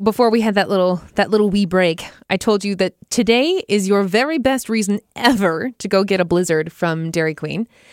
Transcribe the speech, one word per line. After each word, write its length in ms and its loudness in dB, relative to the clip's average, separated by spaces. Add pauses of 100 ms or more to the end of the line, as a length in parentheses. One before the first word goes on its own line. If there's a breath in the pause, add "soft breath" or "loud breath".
before 280 2
we 120 2
had 120 0
that 140 0
little, 340 0 (120)
that 160 0
little 200 2
wee 140 0
break, 400 0 (240 loud breath)
I 80 0
told 260 0
you 140 -4
that 180 -2 (160)
today 580 2
is 200 0
your 160 4
very 340 0
best 300 -4
reason 320 0 (160)
ever 640 0
to 100 -10
go 160 2
get 160 0
a 40 2
Blizzard 480 0
from 380 -2
Dairy 240 -2
Queen. 320 -6 (260 soft breath)